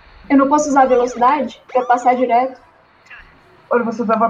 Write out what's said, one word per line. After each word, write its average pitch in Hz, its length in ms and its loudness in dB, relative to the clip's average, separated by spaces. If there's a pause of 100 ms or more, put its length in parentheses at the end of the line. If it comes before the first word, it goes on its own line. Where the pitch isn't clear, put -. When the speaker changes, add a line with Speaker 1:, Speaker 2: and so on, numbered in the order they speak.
(280)
Speaker 1:
Eu 277 80 2
não 269 120 4
posso 302 200 0
usar 277 140 2
a 262 40 4
velocidade 247 760 -2 (100)
pra 247 140 -2
passar 254 280 0
direto? 247 460 -2 (1120)
Speaker 2:
Olha, 233 140 0
você 233 200 -6
vai 214 140 -2 (100)